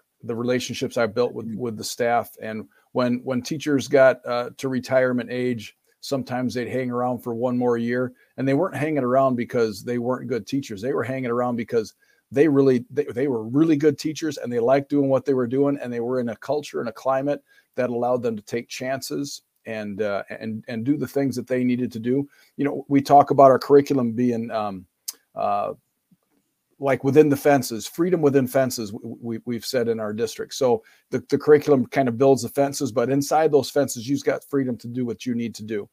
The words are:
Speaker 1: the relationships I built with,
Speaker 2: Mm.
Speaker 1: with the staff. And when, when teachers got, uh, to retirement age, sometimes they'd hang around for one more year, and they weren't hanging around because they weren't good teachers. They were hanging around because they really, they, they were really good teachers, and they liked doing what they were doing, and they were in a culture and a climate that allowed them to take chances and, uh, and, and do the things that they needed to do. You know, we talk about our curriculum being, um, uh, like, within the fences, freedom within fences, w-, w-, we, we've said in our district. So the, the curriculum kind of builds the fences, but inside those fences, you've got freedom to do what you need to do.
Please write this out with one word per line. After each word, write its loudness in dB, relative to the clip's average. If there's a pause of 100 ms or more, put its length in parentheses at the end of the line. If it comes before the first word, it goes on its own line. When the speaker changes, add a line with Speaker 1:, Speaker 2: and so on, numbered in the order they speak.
(240)
Speaker 1:
the -6
relationships -4
I 2
built -2
with, -10
Speaker 2:
Mm. -8
Speaker 1:
with -6
the -10
staff. -2
And -10 (240)
when, 0
when -2
teachers -2
got, 6
uh, -4
to -6
retirement 0
age, -6 (240)
sometimes -6
they'd -6
hang -4
around -4
for -8
one -2
more 2
year, -2 (240)
and -2
they 2
weren't 0
hanging 0
around 4
because -2
they -4
weren't -4
good -6
teachers. -6
They -4
were -2
hanging -4
around -2
because -2 (380)
they 6
really, 4
they, -2
they -2
were -2
really 4
good 2
teachers, -6
and -8
they 0
liked 4
doing 2
what 2
they 2
were 0
doing, 0
and -8
they -4
were -2
in -4
a -6
culture -6
and -6
a -8
climate -2 (320)
that -2
allowed 0
them -4
to -12
take -8
chances -8 (240)
and, -8
uh, -2
and, -10
and -8
do 2
the -4
things -2
that -6
they 0
needed 0
to -10
do. -2 (280)
You -2
know, -4
we 4
talk 8
about 10
our 4
curriculum 4
being, -2
um, -6 (500)
uh, -2 (1080)
like, 0
within 6
the 2
fences, 2
freedom 0
within 4
fences, -2
w-, -14
w-, -20
we, -8
we've -8
said -2
in -2
our -6
district. -6
So 0 (280)
the, -4
the 2
curriculum 4
kind 0
of -4
builds 4
the -8
fences, -2
but 0
inside 2
those 2
fences, -2
you've -2
got -2
freedom -4
to -16
do -6
what -8
you -4
need -4
to -14
do. -8